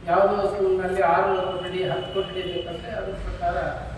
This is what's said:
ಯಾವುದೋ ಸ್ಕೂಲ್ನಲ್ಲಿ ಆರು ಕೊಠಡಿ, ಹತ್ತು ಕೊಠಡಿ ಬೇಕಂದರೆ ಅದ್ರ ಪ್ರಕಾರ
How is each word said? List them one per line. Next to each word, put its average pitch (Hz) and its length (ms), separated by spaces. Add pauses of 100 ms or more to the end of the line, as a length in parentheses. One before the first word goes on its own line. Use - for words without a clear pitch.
ಯಾವುದೋ 196 480
ಸ್ಕೂಲ್ನಲ್ಲಿ 185 480
ಆರು 185 560
ಕೊಠಡಿ, 185 300
ಹತ್ತು 180 260
ಕೊಠಡಿ 185 280
ಬೇಕಂದರೆ 170 500
ಅದ್ರ 180 200
ಪ್ರಕಾರ - 720 (120)